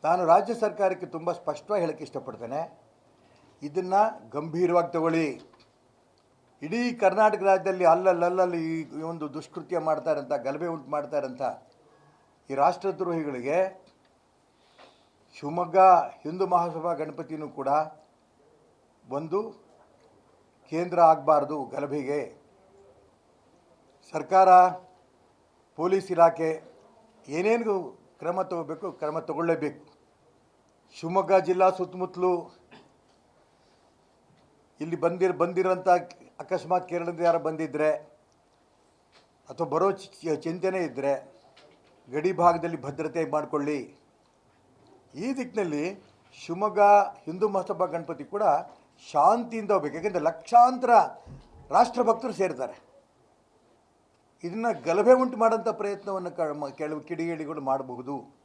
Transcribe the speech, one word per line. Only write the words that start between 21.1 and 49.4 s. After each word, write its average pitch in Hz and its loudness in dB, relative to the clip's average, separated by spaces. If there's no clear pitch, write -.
ಗಲಭೆಗೆ. 143 -4
ಸರ್ಕಾರ, 185 4
ಪೊಲೀಸ್ 185 0
ಇಲಾಖೆ 165 4
ಏನೇನು 214 0
ಕ್ರಮ 175 -4
ತಗೋಬೇಕು, 170 -8
ಕ್ರಮ 151 -6
ತಗೊಳ್ಳೇಬೇಕು. 160 -4
ಶಿವಮೊಗ್ಗ 190 2
ಜಿಲ್ಲಾ 185 4
ಸುತ್ತಮುತ್ತಲೂ 180 -4
ಇಲ್ಲಿ 165 -6
ಬಂದಿರ್-, 175 0
ಬಂದಿರೋಂಥ 185 0
ಅಕಸ್ಮಾತ್ 180 -4
ಕೇರಳದಿಂದ 170 -6
ಯಾರು 170 2
ಬಂದಿದ್ರೆ 156 -2
ಅಥವಾ 147 -6
ಬರೋ 180 2
ಚಿ-, 160 -6
ಚಿಂತೆನೇ 185 -4
ಇದ್ದರೆ 135 -4
ಗಡಿ 151 -2
ಭಾಗದಲ್ಲಿ 165 2
ಭದ್ರತೆ 151 -4
ಮಾಡ್ಕೊಳ್ಳಿ. 147 -4
ಈ 185 -8
ದಿಕ್ಕಿನಲ್ಲಿ 190 -4
ಶಿವಮೊಗ್ಗ 190 -2
ಹಿಂದೂ 185 -2
ಮಹಾಸಭಾ 185 -2
ಗಣಪತಿ 160 -8
ಕೂಡ 208 -6
ಶಾಂತಿಯಿಂದ 214 2